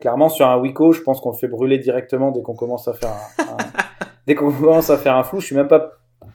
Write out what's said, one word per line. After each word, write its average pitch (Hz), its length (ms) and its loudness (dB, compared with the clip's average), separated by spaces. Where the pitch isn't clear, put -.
clairement, 131 260 2
sur 151 180 0
un 127 140 4
Wiko, 139 320 2
je 165 120 0
pense 131 180 -2
qu'on 123 100 -6
le 110 60 -10
fait 127 100 -6
brûler 127 300 0
directement 127 540 -2
dès 123 100 -4
qu'on 120 140 -10
commence 120 340 -8
à 113 40 -4
faire 113 180 -6
un, - 40 -2
un, 123 140 -12
<laughs> - 680 -10
dès 147 80 4
qu'on 147 160 0
commence 156 380 2
à 143 80 4
faire 131 180 2
un 127 80 2
flou. 190 160 -8
Je 180 60 -8
suis 139 100 -6
même 143 140 2
pas 156 200 4